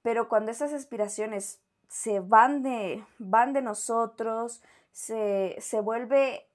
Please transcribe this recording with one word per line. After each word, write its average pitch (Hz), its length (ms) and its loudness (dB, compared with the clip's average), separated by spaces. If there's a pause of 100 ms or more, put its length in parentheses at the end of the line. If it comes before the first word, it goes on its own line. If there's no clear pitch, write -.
pero 233 280 -2
cuando 220 220 2
esas 294 220 -4
aspiraciones 214 880 -6 (260)
se 202 320 -4
van 233 440 6
de, 220 420 -4 (140)
van 226 340 2
de 277 80 0
nosotros, 226 1000 -4 (280)
se, 202 680 -2
se 214 220 -2
vuelve 240 720 0